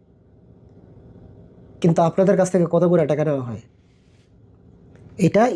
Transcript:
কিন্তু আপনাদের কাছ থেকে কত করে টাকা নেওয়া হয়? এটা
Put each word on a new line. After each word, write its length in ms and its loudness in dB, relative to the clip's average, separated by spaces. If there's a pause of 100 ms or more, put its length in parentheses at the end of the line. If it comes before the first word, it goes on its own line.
(1800)
কিন্তু 220 0
আপনাদের 360 0
কাছ 140 2
থেকে 200 0
কত 200 0
করে 160 2
টাকা 180 -2
নেওয়া 200 -4
হয়? 160 -12 (1600)
এটা 260 2 (120)